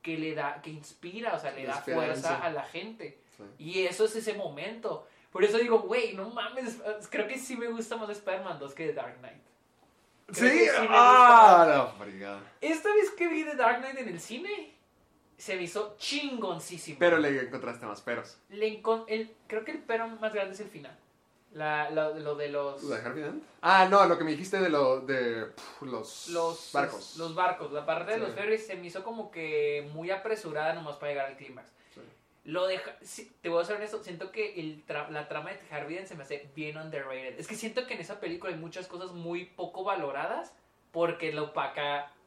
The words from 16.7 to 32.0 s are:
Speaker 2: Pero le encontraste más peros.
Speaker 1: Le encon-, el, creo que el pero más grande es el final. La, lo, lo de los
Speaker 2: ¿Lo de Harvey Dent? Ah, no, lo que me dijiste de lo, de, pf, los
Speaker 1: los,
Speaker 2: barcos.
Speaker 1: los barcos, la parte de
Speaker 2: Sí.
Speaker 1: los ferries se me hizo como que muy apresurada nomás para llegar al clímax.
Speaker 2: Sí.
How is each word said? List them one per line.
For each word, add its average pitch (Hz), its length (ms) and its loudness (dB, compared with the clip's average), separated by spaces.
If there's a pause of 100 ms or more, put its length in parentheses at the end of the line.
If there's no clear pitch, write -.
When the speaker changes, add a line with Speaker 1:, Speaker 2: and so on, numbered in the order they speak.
Speaker 2:
Pero 170 200 6
le 143 220 2
encontraste 120 460 -8
más 104 140 -10
peros. - 380 -8 (100)
Speaker 1:
Le 208 180 -4 (160)
encon-, 226 240 0
el, 220 260 -6 (140)
creo 220 180 -6
que 302 80 -10
el 311 60 -8
pero 226 300 -4
más 220 240 -6
grande 196 220 -4
es 196 60 -12
el 196 80 -12
final. 139 280 -18 (560)
La, 151 380 -2
lo, 156 280 0
lo 151 160 -4
de 147 140 -4
los 143 340 -4
Speaker 2:
¿Lo 139 120 -4
de 110 60 -4
Harvey 127 220 -8
Dent? 190 200 -8 (200)
Ah, 185 280 8
no, 196 160 10
lo 170 120 4
que 170 60 -2
me 156 80 0
dijiste 190 280 -2
de 185 80 4
lo, 135 320 4
de, 120 460 -2
pf, - 400 -14
los 113 420 -10
Speaker 1:
los, 165 440 -4
Speaker 2:
barcos. 139 440 -4
Speaker 1:
los 160 180 -8
barcos, 175 380 -2
la 147 140 -6
parte 170 260 -2
de 226 60 -2
Speaker 2:
Sí. - 60 -6
Speaker 1:
los 123 100 -6
ferries 214 320 -2
se 190 100 -10
me 175 120 -12
hizo 185 160 -10
como 226 260 -10
que 147 640 -2
muy 165 160 -6
apresurada 175 640 -4
nomás 156 220 -10
para 147 160 -6
llegar 139 160 -4
al 139 80 -14
clímax. 127 340 -20 (240)
Speaker 2:
Sí. - 60 -20 (440)